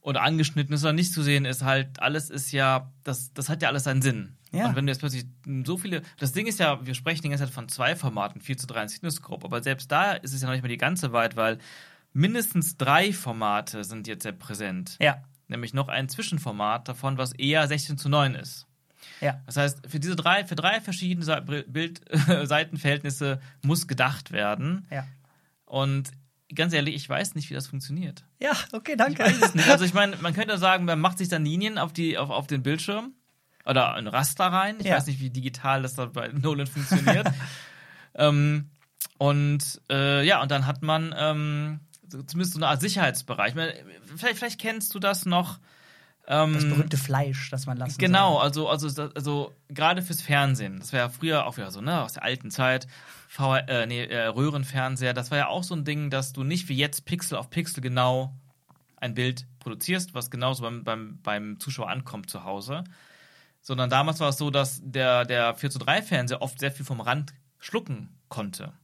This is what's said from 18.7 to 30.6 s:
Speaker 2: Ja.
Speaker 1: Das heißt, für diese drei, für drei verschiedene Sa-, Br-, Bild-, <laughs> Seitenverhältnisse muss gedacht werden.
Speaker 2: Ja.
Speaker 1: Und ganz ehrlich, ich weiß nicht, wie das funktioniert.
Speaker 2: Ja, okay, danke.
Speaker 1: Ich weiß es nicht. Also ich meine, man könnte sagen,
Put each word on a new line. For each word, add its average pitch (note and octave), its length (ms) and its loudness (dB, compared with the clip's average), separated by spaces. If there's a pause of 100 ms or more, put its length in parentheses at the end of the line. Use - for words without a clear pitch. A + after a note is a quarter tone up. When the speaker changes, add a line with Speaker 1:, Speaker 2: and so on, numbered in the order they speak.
Speaker 2:
Ja. C3+ 240 -2
Speaker 1:
Das B2+ 100 -6
heißt, C#3+ 320 0
für D#3 120 -4
diese E3+ 160 -2
drei, F3+ 280 4
für F3+ 100 -6
drei G3 280 0
verschiedene F3+ 420 -2
Sa-, D3+ 160 2
Br-, C#3 260 -4
Bild-, E3 360 -4 (240)
<laughs> D3 200 4
Seitenverhältnisse C#3+ 960 0 (220)
muss E3 260 2
gedacht C3 440 0
werden. B2+ 580 -2
Speaker 2:
Ja. C3+ 160 -6 (580)
Speaker 1:
Und C#3 460 -2 (440)
ganz D#3+ 180 0
ehrlich, D3 220 0
ich C#3+ 140 -8
weiß C#3+ 260 -2
nicht, D3 160 -8
wie C#3 40 -10
das C3+ 120 -6
funktioniert. C#3 580 -8 (140)
Speaker 2:
Ja, C#4 140 0 (200)
okay, A#3 240 -6
danke. C4 300 2
Speaker 1:
Ich F#3+ 140 6
weiß A4 80 8
es - 60 0
nicht. D#3 140 6
Also B3+ 160 10
ich F3+ 100 4
meine, G3+ 240 4
man E3 160 0
könnte G#3+ 220 0
sagen, F#3 280 4